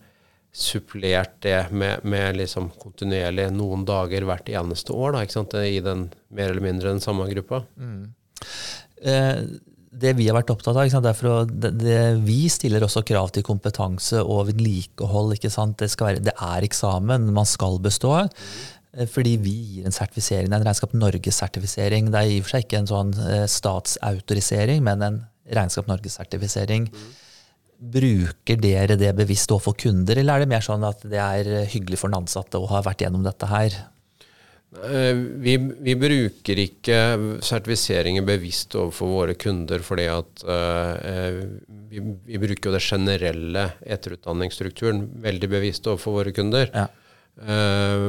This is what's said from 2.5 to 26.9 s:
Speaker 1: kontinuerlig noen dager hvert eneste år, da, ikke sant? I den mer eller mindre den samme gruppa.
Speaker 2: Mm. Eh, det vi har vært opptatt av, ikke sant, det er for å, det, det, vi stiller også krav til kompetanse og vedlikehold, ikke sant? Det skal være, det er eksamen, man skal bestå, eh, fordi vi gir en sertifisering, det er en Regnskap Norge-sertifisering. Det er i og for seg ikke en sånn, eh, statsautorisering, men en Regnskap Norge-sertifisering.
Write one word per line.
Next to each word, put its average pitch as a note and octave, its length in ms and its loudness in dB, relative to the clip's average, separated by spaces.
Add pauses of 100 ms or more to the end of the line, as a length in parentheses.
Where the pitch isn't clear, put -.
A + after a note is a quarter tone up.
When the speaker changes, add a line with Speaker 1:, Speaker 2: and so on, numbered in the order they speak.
Speaker 1:
kontinuerlig F#2+ 800 -4
noen F#2+ 320 -2
dager F#2+ 400 -2
hvert F2+ 240 -6
eneste F2 400 -6
år, C#3 240 -2
da, A2 80 -2
ikke G2 140 -6
sant? G#2 180 -6
I G2+ 240 -2
den F#2 300 -4 (180)
mer G2+ 240 -4
eller F#2 160 -2
mindre F#2 240 -2
den G2 80 -2
samme F#2+ 300 -2
gruppa. G2+ 340 -6 (160)
Speaker 2:
Mm. G#2+ 300 -12 (880)
Eh, C3+ 460 2 (460)
det C3 240 2
vi A2+ 120 4
har A2 80 4
vært A#2 160 2
opptatt A#2 240 0
av, C3+ 80 6
ikke C3 100 4
sant, B2+ 100 4
det A#2 100 6
er - 40 -8
for B2 120 2
å, A#2 140 4
det, A2+ 260 -2 (100)
det, A#2 160 4 (280)
vi A#2+ 280 4
stiller G#2+ 320 2
også G#2+ 200 2
krav F#2+ 280 2
til G2+ 120 0
kompetanse G2+ 760 -2
og G2+ 300 2
vedlikehold, G#2 840 0
ikke G#2+ 160 -2
sant? G#2+ 280 -2
Det G#2 120 0
skal G#2+ 180 0
være, F#2+ 180 0
det - 80 -2
er F2+ 320 -2
eksamen, G#2+ 640 2
man G#2 160 4
skal F#2 360 0
bestå, B2 360 2
eh, - 880 -6
fordi A#2 320 2
vi G2 160 0 (160)
gir F#2 160 -6
en F#2+ 80 -2
sertifisering, F#2+ 520 -2
det G2+ 80 2
er G#2+ 40 4
en G#2+ 80 4
Regnskap G#2 280 0
Norge-sertifisering. G2+ 1160 0
Det G#2 100 4
er A2 60 4
i G2+ 120 2
og F#2+ 60 -4
for C3 120 0
seg A#2 100 -2
ikke G#2 160 0
en G2 80 -2
sånn, G2+ 320 0
eh, G#2 320 2
statsautorisering, G#2 1300 0
men G#2 240 2
en A2 120 -2 (280)
Regnskap G2+ 440 0
Norge-sertifisering. G2+ 1000 -2